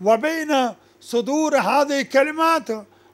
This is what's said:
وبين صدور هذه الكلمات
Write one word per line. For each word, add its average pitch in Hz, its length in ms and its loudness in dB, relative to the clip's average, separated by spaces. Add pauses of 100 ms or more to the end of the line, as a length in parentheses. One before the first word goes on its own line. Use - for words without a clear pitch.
وبين 277 640 0 (320)
صدور 285 560 -2
هذه 277 440 0
الكلمات 311 680 0 (460)